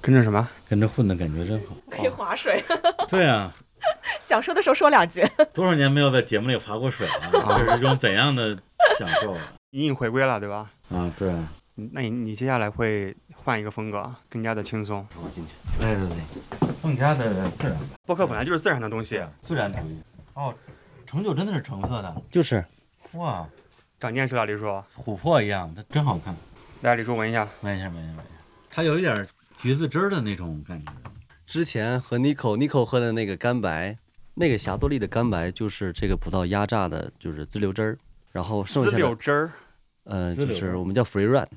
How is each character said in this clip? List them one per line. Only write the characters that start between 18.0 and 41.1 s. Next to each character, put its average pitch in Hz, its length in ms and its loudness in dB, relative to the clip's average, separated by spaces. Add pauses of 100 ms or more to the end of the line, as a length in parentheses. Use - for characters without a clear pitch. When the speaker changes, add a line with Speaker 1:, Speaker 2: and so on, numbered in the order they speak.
Speaker 1:
播 180 100 0
客 175 120 2
本 120 100 -2
来 113 80 -2
就 170 80 -2
是 160 80 0
自 202 80 0
然 147 100 2
的 110 120 -4
东 113 120 -6
西。 104 200 -4 (180)
Speaker 2:
自 - 140 -6
然 104 180 0
主 - 60 -6 (100)
义。 80 100 -10 (360)
哦， 135 200 -6 (520)
橙 170 180 -4
酒 202 80 0
真 165 140 -2
的 208 80 -4
是 143 80 -2
橙 104 260 -10
色 117 140 -4
的。 87 120 -10 (160)
Speaker 4:
就 180 120 4
是。 113 200 2 (500)
Speaker 2:
哇。 123 360 -6 (500)
Speaker 1:
长 117 160 -4
见 131 140 0
识 123 80 -2
了， 113 80 2
李 104 140 -4
叔。 110 80 -6 (300)
Speaker 2:
琥 107 200 -6
珀 143 260 4
一 104 60 2
样， 92 260 -2
它 107 140 -14
真 151 160 0
好 104 140 0
看。 87 180 -8 (460)
Speaker 1:
来， 120 140 4
李 113 80 -2
叔 120 100 -2
闻 110 140 0
一 113 40 -2
下。 110 140 0 (140)
Speaker 2:
闻 101 160 -4
一 92 40 -4
下， 95 80 -6
闻 85 60 -8
一 82 140 -10
下， 80 60 -10
闻 - 0 -
一 - 20 -14
下。 78 60 -16 (480)
它 160 120 -4
有 156 160 2
一 185 40 0
点 107 240 0 (340)
橘 127 140 2
子 156 120 0
汁 139 120 0
儿 196 100 2
的 185 140 0
那 104 120 0
种 82 320 -8
感 82 160 -10
觉。 73 100 -14 (520)
Speaker 4:
之 165 200 -4
前 120 360 -2
和 120 180 -4
Nico，Nico 135 640 2
喝 123 160 2
的 117 140 2
那 110 140 0
个 95 100 -4
干 120 240 0
白， 92 380 -4 (360)
那 170 140 2
个 123 80 4
霞 101 200 -2
多 131 120 0
丽 143 100 0
的 104 80 -2
干 120 220 0
白 87 220 0
就 104 180 -6
是 95 240 -6
这 101 160 -4
个 92 80 2
葡 - 140 -6
萄 90 160 0
压 101 180 2
榨 104 240 0
的， - 300 -6
就 - 120 -8
是 76 140 -8
自 - 140 -8
流 101 140 0
汁 110 100 -2
儿， 110 160 -2 (340)
然 90 100 -6
后 101 220 -4
剩 131 200 0
下 120 60 4
的 - 20 -2
Speaker 1:
自 113 40 0
流 127 180 2
汁 127 160 -4
儿？ 151 220 2 (520)
Speaker 4:
呃， 90 300 -4
Speaker 2:
自 143 120 -2
流 113 80 -2
汁 - 0 -
儿。 87 60 -4
Speaker 4:
就 95 100 -4
是 90 60 -2
我 90 80 -4
们 95 100 -4
叫 120 100 4
free 101 220 0